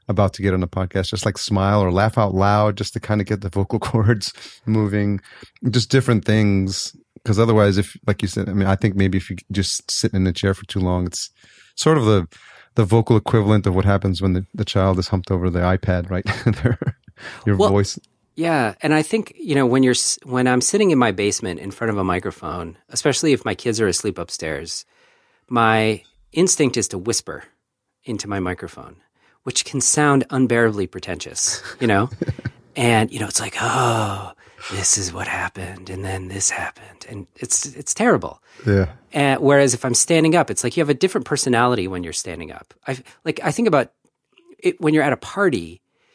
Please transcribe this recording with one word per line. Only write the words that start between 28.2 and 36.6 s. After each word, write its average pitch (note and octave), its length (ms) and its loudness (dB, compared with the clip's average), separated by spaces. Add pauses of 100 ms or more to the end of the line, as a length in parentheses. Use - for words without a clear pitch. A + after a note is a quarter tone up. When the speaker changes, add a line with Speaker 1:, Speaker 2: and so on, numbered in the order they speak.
Speaker 2:
my G2+ 120 -4
microphone, F2 560 -8 (480)
which - 220 -4
can C3+ 160 -6
sound C#3+ 500 4
unbearably A#2 560 2
pretentious, - 720 -8 (180)
you B2+ 80 0
know? G#2+ 280 2
Speaker 1:
<laughs> - 40 -20 (560)
Speaker 2:
And, A#2 360 2
you - 80 -10
know, - 80 -4
it's - 120 -4
like, - 220 -8
"Oh, A2+ 720 -2 (380)
this F#2+ 260 0
is F2+ 160 -6
what F2+ 140 -8
happened, F#2 640 -8
and F#2+ 120 -8
then F#2+ 240 -6
this F#2+ 220 -4
happened." - 580 -10